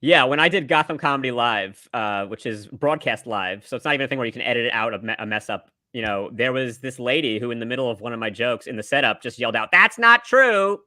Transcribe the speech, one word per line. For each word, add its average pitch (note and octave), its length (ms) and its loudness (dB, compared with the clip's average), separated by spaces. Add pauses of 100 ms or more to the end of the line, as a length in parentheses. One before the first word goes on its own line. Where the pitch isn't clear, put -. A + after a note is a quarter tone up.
Yeah, D3+ 240 6
when C#3+ 140 2
I D#3+ 100 6
did F3 180 -2
Gotham D#3 300 2
Comedy C3+ 340 0
Live, A2+ 640 -2
uh, G#2 320 -2
which G2+ 200 -12
is G#2+ 220 -8
broadcast C#3+ 580 -2
live, G2 420 -4
so - 80 -10
it's A#2+ 100 -6
not D3+ 80 0
even C#3 120 0
a - 20 -4
thing C#3 100 -4
where B2+ 80 -2
you A2+ 80 -4
can B2 80 -10
edit A#2+ 240 0
it B2 80 -2
out, A2+ 200 -2
a G2+ 60 -4
me-, A2 180 -6
a A2 80 -8
mess G#2+ 240 -6
up. G2+ 220 -8 (220)
You A#2+ 80 -10
know, G2+ 320 -4
there A#2+ 180 0
was B2+ 280 -4
this C3 200 -12
lady B2 400 0
who, A#2+ 120 -6
in A#2 80 -6
the A#2 60 -6
middle B2+ 240 -2
of G#2 120 -6
one A#2 100 -8
of A2+ 80 -8
my A2+ 100 -4
jokes A2+ 380 -4
in B2+ 80 -10
the G#2+ 80 -6
setup, C3 380 2
just - 180 -10
yelled A2+ 160 -2
out, A2 160 0
That's G3 260 4
not A#3 280 6
true! G#3 600 4